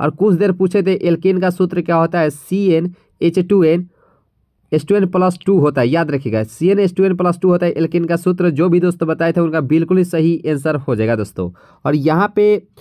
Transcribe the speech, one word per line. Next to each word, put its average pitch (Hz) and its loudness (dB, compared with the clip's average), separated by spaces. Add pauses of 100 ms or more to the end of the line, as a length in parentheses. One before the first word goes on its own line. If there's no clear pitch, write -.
और 151 0
कुछ 190 2
देर 196 0
पूछे 185 0
थे 190 0 (100)
एल्केन 175 0
का 185 0
सूत्र 180 -2
क्या 165 -2
होता 165 0
है? 156 0
सी 190 -4
एन 175 0 (280)
एच 170 0
टू 185 2
एन, 175 0 (840)
एच 156 -2
टू 202 2
एन 196 2
प्लस 180 0
टू 190 2
होता 139 2
है, 120 2
याद 156 0
रखिएगा 113 -2
सी 156 -2
एन 196 2
एच 180 0
टू 190 2
एन 190 2
प्लस 175 -2
टू 185 2
होता 175 2
है 170 0
एल्केन 170 -2
का 170 -2
सूत्र। 175 0
जो 160 0
भी 175 4
दोस्त 175 0
बताए 160 -2
थे 170 0
उनका 160 0
बिल्कुल 165 0
ही 185 2
सही 165 0 (120)
आंसर 147 -2
हो 131 -4
जाएगा 110 0
दोस्तों। 98 -6 (360)
और 143 0
यहाँ 160 0
पे 208 2 (240)